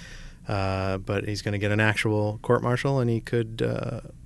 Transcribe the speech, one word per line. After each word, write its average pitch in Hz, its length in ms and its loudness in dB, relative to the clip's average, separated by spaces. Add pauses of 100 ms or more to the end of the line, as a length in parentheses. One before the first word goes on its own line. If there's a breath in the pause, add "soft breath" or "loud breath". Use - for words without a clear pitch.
(480 loud breath)
Uh, 95 500 0
but 98 300 -2
he's 101 140 -4
gonna 104 160 -2
get 101 140 0
an 104 80 4
actual 107 640 2
court-martial, 123 580 2
and 120 100 2
he 117 100 2
could, 113 420 -2
uh, 117 380 -2 (260)